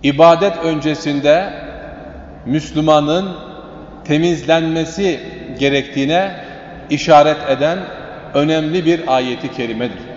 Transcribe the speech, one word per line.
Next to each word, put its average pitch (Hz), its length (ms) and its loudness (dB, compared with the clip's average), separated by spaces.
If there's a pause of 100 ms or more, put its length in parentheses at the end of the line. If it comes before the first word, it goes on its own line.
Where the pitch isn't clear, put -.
ibadet 165 540 6
öncesinde 151 920 0 (960)
Müslümanın 151 840 2 (760)
temizlenmesi 160 1120 0 (400)
gerektiğine 139 720 0 (580)
işaret 147 600 4
eden 147 300 2 (540)
önemli 156 520 0
bir 160 300 2
ayeti 127 360 -2
kerimedir. 113 480 -6 (180)